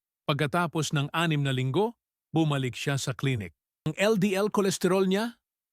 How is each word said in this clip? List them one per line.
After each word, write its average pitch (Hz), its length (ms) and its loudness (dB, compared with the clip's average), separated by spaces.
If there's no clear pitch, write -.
Pagkatapos 156 640 -2
ng 143 160 0
anim 160 320 0
na 139 120 0
linggo, 131 440 0
bumalik 143 480 0
siya 139 240 -2
sa - 160 -6
clinic. 113 400 -4
Ang 151 80 -6
L 214 220 4
D 190 180 2
L 202 160 0
cholesterol 190 560 2
niya, 214 320 -2